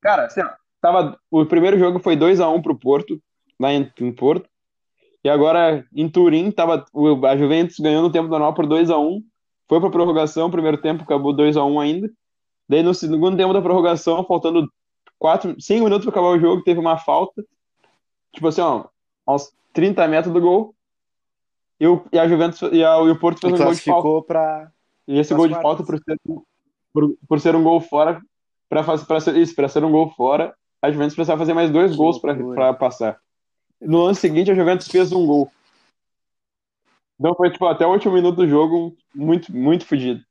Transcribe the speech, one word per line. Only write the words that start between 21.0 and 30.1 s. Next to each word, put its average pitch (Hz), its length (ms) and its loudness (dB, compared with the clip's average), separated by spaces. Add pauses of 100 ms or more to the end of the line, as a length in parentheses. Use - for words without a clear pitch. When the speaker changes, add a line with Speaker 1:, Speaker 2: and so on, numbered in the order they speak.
Speaker 1:
E 156 80 2
o, 175 240 2
e 170 80 2
a 165 80 2
Juventus, 170 340 0 (120)
e 165 100 4
a, 160 140 4
e 160 120 4
o 165 80 2
Porto 170 220 -2
fez 180 140 0
Speaker 2:
E - 20 0
Speaker 1:
um 170 100 2
gol 165 80 2
de 165 80 -6
falta. 175 200 0
Speaker 2:
classificou 156 220 0
pra, 156 460 -4 (380)
Speaker 1:
E 139 100 -2
esse 151 120 0
Speaker 2:
pras 156 80 0
Speaker 1:
gol 165 100 4
de 156 60 0
Speaker 2:
quartas. 160 180 -2
Speaker 1:
falta, 160 140 -6
por 156 180 -8
ser, - 160 -8 (720)
por, 147 260 0 (120)
por 151 100 0
ser 165 160 2
um 165 80 2
gol 165 160 2
fora, 160 420 -2 (480)
pra 156 140 -2
faz-, 156 220 -4
pra 156 160 -2
ser, 156 160 0
isso, 165 180 2
pra 139 140 0
ser 151 160 -2
um 160 60 0
gol 156 200 2